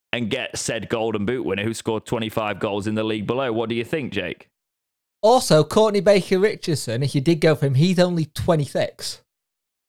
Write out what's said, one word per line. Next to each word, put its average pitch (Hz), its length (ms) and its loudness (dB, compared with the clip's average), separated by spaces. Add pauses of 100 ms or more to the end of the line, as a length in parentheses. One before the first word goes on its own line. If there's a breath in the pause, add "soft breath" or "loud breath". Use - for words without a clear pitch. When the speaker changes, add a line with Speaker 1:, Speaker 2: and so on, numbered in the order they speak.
(140)
Speaker 1:
and 120 160 -2
get 123 280 -6
said 113 320 -6
Golden 110 360 -2
Boot 123 200 -2
winner 98 180 -2
who 113 100 -2
scored 110 320 -4
twenty-five 107 540 -4
goals 104 260 -2
in 110 80 -2
the 110 100 -2
league 110 220 -4
below. 127 260 -2
What 113 180 -2
do 117 60 -4
you 117 80 -4
think, 117 300 -6
Jake? 90 360 -8 (760)
Speaker 2:
Also, 208 400 6
Courtney 214 380 2
Baker 196 360 4
Richardson, 160 640 -2
if 143 140 -2
you 139 60 0
did 160 200 2
go 156 140 4
for 139 100 -2
him, 135 80 0
he's 170 240 4
only 175 280 2
twenty-six. - 1000 -4 (640)